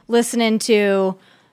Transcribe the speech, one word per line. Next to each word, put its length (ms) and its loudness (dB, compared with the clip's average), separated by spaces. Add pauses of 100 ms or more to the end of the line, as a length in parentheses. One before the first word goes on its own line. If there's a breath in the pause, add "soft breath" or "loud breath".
listening 520 0
to 560 0 (380 soft breath)